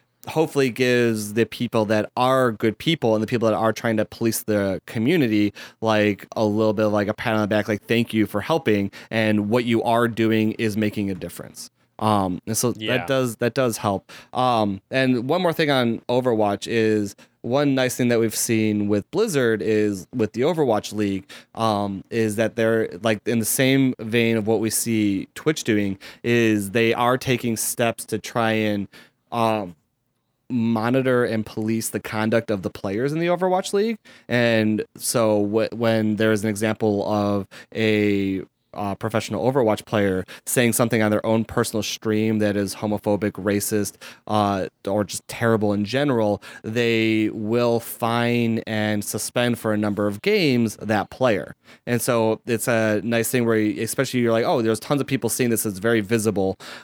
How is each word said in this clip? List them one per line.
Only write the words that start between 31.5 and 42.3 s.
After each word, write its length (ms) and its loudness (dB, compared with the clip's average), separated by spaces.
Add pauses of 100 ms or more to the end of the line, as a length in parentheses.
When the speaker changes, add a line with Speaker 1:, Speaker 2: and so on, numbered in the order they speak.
Speaker 1:
the 100 -6
conduct 500 -2
of 140 -2
the 80 -4
players 420 -4
in 60 -4
the 80 -2
Overwatch 440 0
League. 280 0 (280)
And 560 2 (140)
so 480 2
wh-, 320 -2
when 380 2
there's 280 2
an 60 0
example 580 -2
of 400 0 (280)
a, 640 2 (300)
uh, 220 -6
professional 580 -2
Overwatch 340 2
player 380 0 (220)
saying 280 2
something 280 2
on 80 4
their 160 0
own 180 2
personal 380 -2
stream 560 0